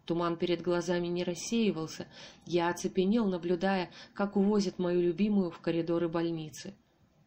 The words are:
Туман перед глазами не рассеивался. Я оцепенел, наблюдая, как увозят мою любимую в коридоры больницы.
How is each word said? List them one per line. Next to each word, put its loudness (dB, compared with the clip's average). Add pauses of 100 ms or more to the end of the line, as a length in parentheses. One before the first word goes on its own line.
Туман 0
перед 0
глазами 0
не -2
рассеивался. -2 (400)
Я 2
оцепенел, 2
наблюдая, 0 (240)
как -2
увозят 2
мою 2
любимую 2
в -12
коридоры 0
больницы. -4 (520)